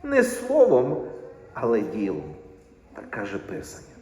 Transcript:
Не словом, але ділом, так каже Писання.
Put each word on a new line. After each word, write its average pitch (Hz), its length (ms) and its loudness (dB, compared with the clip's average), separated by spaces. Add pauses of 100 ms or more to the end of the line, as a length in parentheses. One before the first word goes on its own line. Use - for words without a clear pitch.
Не 277 200 4
словом, 240 840 4 (460)
але 117 280 0
ділом, 90 540 -4 (600)
так - 140 -16
каже 98 280 -8
Писання. - 640 -12